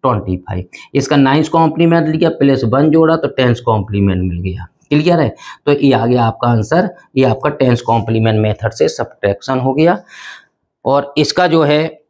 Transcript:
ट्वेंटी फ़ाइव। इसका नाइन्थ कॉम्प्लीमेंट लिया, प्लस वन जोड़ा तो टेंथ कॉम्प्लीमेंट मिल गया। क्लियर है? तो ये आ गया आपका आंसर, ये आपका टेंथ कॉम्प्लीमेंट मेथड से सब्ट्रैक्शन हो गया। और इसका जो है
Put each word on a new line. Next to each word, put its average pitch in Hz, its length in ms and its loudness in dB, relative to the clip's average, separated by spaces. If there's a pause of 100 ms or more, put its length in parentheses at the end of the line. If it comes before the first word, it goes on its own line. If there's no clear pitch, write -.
ट्वेंटी 92 360 -2
फ़ाइव। 90 260 -10 (300)
इसका 139 220 0
नाइन्थ 139 340 2
कॉम्प्लीमेंट 165 560 2
लिया, 160 240 0
प्लस 135 340 0
वन 135 260 2
जोड़ा 160 240 4
तो 160 140 -4
टेंथ 123 260 0 (100)
कॉम्प्लीमेंट 98 580 0
मिल 87 180 -4
गया। 90 260 -8 (220)
क्लियर 165 300 2
है? 123 140 0 (320)
तो 147 60 2
ये 143 220 2
आ 113 120 0
गया 123 180 2
आपका 117 240 -2
आंसर, 120 420 0 (280)
ये 131 80 4
आपका 123 260 -2
टेंथ 127 340 0
कॉम्प्लीमेंट 113 540 0
मेथड 107 320 -2
से - 180 -2
सब्ट्रैक्शन 117 680 -4
हो 131 140 -2
गया। 160 240 2 (880)
और 135 320 -2
इसका 180 300 0
जो 165 160 2
है 151 360 0 (100)